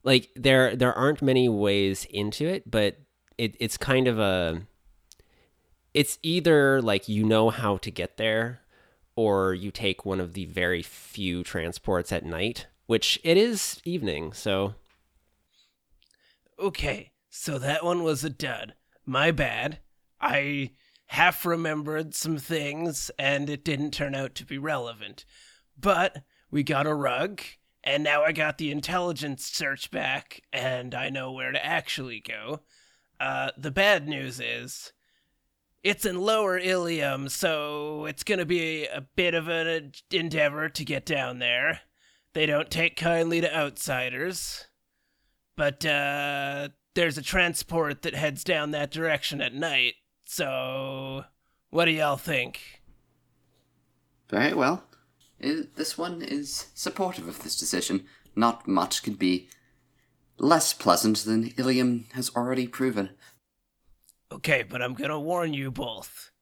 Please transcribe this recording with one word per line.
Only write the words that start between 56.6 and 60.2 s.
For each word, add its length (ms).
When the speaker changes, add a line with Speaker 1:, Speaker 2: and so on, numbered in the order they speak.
Speaker 3:
supportive 540
of 140
this 140
decision. 480
Not 340
much 360
could 140
be 300